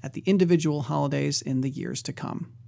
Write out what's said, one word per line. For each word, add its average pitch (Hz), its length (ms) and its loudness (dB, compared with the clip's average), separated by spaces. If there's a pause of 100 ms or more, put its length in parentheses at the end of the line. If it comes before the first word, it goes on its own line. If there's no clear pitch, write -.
at 139 100 -8
the 165 140 -8
individual 170 560 4
holidays 143 600 0
in 131 200 0
the 135 80 -2
years - 320 -8
to - 100 -8
come. - 400 -8 (160)